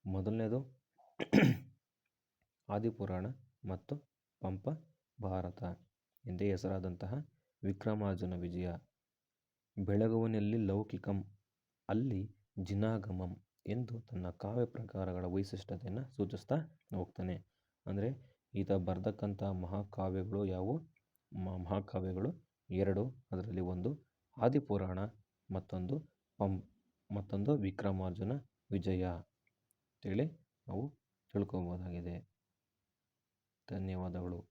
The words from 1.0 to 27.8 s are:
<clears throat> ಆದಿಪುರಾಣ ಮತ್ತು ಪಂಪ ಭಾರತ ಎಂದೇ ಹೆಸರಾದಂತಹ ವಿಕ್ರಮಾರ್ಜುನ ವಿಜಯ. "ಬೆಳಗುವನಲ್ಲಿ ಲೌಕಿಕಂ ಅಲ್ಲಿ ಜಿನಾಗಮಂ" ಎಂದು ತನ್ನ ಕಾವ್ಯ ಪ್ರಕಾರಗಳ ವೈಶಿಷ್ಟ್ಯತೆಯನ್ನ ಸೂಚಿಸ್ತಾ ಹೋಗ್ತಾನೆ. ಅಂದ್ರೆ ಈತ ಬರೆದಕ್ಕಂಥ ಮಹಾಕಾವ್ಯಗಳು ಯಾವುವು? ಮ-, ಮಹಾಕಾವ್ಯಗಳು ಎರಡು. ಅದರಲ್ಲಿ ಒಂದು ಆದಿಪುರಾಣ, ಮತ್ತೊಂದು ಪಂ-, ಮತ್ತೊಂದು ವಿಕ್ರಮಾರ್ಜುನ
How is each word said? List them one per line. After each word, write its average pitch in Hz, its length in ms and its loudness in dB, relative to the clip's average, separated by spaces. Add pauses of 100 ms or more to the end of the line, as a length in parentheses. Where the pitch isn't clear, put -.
<clears throat> - 580 6 (920)
ಆದಿಪುರಾಣ 101 560 0 (400)
ಮತ್ತು 95 320 -4 (440)
ಪಂಪ 95 280 -2 (540)
ಭಾರತ 92 400 -2 (640)
ಎಂದೇ 92 260 2
ಹೆಸರಾದಂತಹ 95 760 -2 (360)
ವಿಕ್ರಮಾರ್ಜುನ 98 720 0
ವಿಜಯ. 90 360 -2 (1120)
"ಬೆಳಗುವನಲ್ಲಿ 110 720 4
ಲೌಕಿಕಂ 101 680 2 (680)
ಅಲ್ಲಿ 107 460 0 (280)
ಜಿನಾಗಮಂ" 98 800 0 (240)
ಎಂದು 113 340 -2
ತನ್ನ 90 280 -4
ಕಾವ್ಯ 117 360 0
ಪ್ರಕಾರಗಳ 95 600 -4
ವೈಶಿಷ್ಟ್ಯತೆಯನ್ನ 95 760 -2
ಸೂಚಿಸ್ತಾ 104 520 0 (400)
ಹೋಗ್ತಾನೆ. - 500 -4 (400)
ಅಂದ್ರೆ 104 520 -2 (160)
ಈತ 98 180 0
ಬರೆದಕ್ಕಂಥ 98 720 0
ಮಹಾಕಾವ್ಯಗಳು 98 1040 -2
ಯಾವುವು? 95 340 0 (540)
ಮ-, 92 300 -4
ಮಹಾಕಾವ್ಯಗಳು 95 840 -2 (200)
ಎರಡು. 98 440 2 (180)
ಅದರಲ್ಲಿ 92 300 -2
ಒಂದು 90 460 -2 (300)
ಆದಿಪುರಾಣ, 104 640 2 (520)
ಮತ್ತೊಂದು 95 480 -2 (380)
ಪಂ-, 95 260 2 (520)
ಮತ್ತೊಂದು 101 420 2
ವಿಕ್ರಮಾರ್ಜುನ 95 760 0 (400)